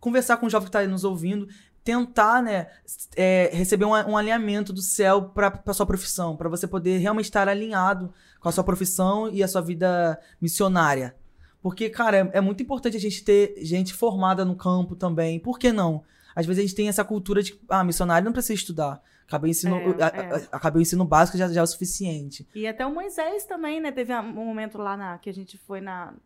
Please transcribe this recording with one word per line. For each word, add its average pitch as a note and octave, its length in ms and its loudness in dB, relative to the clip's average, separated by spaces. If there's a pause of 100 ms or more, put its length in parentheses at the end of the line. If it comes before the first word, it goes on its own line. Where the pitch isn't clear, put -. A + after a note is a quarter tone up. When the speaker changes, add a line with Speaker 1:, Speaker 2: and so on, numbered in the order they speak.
Speaker 1:
conversar A#3+ 380 2
com A#3 80 -2
o A3 40 0
jovem G#3 140 2
que F#3 80 -14
tá A3 60 2
aí G3+ 80 2
nos F#3 180 -4
ouvindo, F#3+ 420 -2 (380)
tentar, A#3+ 580 2
né, G3 260 -2 (460)
é, F#3 380 4
receber F#3 320 2
um, G#3 60 2
um G#3+ 260 2
alinhamento G#3 560 0
do F#3+ 80 -6
céu F#3+ 540 2
pra, G3+ 160 2
pra G3 240 -6
sua G3+ 100 2
profissão, F#3 500 -4
pra E3 140 -4
você F3 180 -4
poder F3+ 300 0
realmente G#3+ 300 0
estar G3+ 200 2
alinhado G3 680 -2 (260)
com - 80 -4
a E3+ 40 -2
sua F#3 120 0
profissão F#3+ 680 0
e G3 120 0
a F#3 60 2
sua F#3+ 120 0
vida E3+ 580 0 (220)
missionária. D#3+ 760 2 (460)
Porque, F#3 300 -4
cara, G3+ 420 2
é, F#3+ 60 2
é - 20 4
muito G3 220 0
importante B3 340 -4
a G#3+ 40 -2
gente G3+ 240 -4
ter G3+ 380 6
gente F3+ 300 -2
formada F#3+ 520 2
no F3+ 120 0
campo F3+ 400 0
também. E3 440 -2
Por A#3+ 180 -6
que B3 140 4
não? E3+ 300 0 (320)
Às E3+ 120 -2
vezes F#3 180 0
a - 20 -2
gente F#3+ 80 -4
tem G#3 140 0
essa G3+ 160 0
cultura G3+ 380 -2
de, - 160 -6 (100)
"Ah, F#3+ 160 2
missionário F3 400 2
não A#3 80 0
precisa A#3 220 -2
estudar. D#3 480 -4 (240)
Acabei D#3 240 -2
o - 20 0
ensino, F3+ 240 0
Speaker 2:
É, F3+ 260 0
Speaker 1:
a, D#3+ 40 4
a, E3 320 -2
Speaker 2:
é. D3+ 140 -10
Speaker 1:
acabei D#3 280 0
o - 20 6
ensino F3 220 2
básico, E3 340 4
já, F#3 100 0
já E3+ 120 0
é E3 40 6
o - 20 0
suficiente." D#3+ 880 -6
Speaker 2:
E G#3+ 120 -6
até A3 180 -6
o C#4 100 -4
Moisés F#4 500 -6
também, D#4+ 360 -6
né? D4 120 -6
Teve B3 220 -4
um A#3 80 -4 (220)
momento A3 340 -8
lá G3+ 180 -6
na, F#3 220 -10
que G3+ 120 -12
a F#3 40 -10
gente F#3+ 240 -16
foi G3 220 -12
na F#3 340 -12 (120)